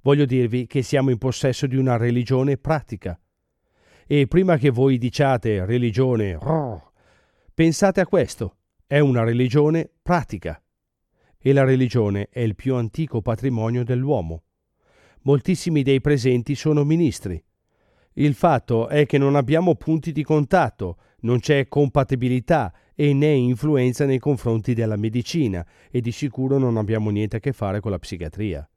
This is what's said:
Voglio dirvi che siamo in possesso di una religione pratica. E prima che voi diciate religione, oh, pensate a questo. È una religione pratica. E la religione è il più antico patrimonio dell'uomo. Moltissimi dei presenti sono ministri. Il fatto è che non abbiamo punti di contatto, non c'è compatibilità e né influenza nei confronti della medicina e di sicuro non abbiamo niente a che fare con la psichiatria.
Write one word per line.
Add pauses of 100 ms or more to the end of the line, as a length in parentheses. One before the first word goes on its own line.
Voglio
dirvi
che
siamo
in
possesso
di
una
religione
pratica. (920)
E
prima
che
voi
diciate
religione,
oh, (640)
pensate
a
questo. (300)
È
una
religione (120)
pratica. (760)
E
la
religione
è
il
più
antico
patrimonio
dell'uomo. (840)
Moltissimi
dei
presenti
sono
ministri. (720)
Il
fatto
è
che
non
abbiamo
punti
di
contatto, (240)
non
c'è
compatibilità (200)
e
né
influenza
nei
confronti
della
medicina (240)
e
di
sicuro
non
abbiamo
niente
a
che
fare
con
la
psichiatria.